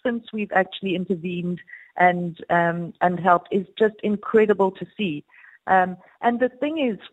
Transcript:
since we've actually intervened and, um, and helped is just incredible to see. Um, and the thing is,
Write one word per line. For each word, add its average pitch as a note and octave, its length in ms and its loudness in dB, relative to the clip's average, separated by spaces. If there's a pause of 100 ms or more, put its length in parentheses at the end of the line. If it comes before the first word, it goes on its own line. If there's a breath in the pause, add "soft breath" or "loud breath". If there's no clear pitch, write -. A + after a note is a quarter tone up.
since A#3 280 -4
we've G#3 200 -6
actually F#3 420 -2
intervened F3 640 -4 (360 loud breath)
and, F3 420 2 (100)
um, E3+ 520 0
and F3+ 180 0
helped F3 340 2
is F#3+ 140 -2 (100)
just G#3+ 280 0
incredible G#3 640 2
to F#3 160 -10 (100)
see. E3 280 -4 (420 soft breath)
Um, F#3 300 2 (260 soft breath)
and A#3+ 160 0
the B3 100 2
thing D4 300 -4
is, A#3+ 200 -2 (140)